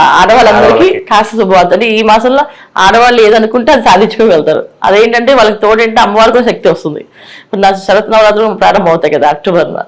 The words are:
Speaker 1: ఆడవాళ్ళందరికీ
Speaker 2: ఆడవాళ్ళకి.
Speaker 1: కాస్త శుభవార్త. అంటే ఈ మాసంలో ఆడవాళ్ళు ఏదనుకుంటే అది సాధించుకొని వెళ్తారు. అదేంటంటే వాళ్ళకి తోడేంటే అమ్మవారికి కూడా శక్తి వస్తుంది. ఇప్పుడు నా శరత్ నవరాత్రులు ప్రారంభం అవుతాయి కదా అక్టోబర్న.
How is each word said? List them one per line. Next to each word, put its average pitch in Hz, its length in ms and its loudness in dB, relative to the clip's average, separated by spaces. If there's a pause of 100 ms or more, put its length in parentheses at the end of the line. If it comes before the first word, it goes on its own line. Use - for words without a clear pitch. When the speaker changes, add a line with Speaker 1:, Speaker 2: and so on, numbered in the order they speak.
(200)
Speaker 1:
ఆడవాళ్ళందరికీ 220 540 2
Speaker 2:
ఆడవాళ్ళకి. 359 240 0
Speaker 1:
కాస్త 214 380 -4
శుభవార్త. 190 360 0
అంటే 226 180 -2
ఈ 220 120 -2
మాసంలో 233 400 0 (340)
ఆడవాళ్ళు 233 460 2
ఏదనుకుంటే 220 500 0
అది 269 100 0
సాధించుకొని 220 460 0
వెళ్తారు. 151 380 -2 (180)
అదేంటంటే 233 500 0
వాళ్ళకి 214 260 0
తోడేంటే 220 400 0
అమ్మవారికి 220 380 2
కూడా 226 140 -2
శక్తి 180 160 -2
వస్తుంది. 160 320 -6 (440)
ఇప్పుడు 196 160 -8
నా 196 120 2
శరత్ 208 380 -2
నవరాత్రులు 214 440 0
ప్రారంభం 185 340 0
అవుతాయి 165 260 -2
కదా 147 140 0
అక్టోబర్న. 156 600 -4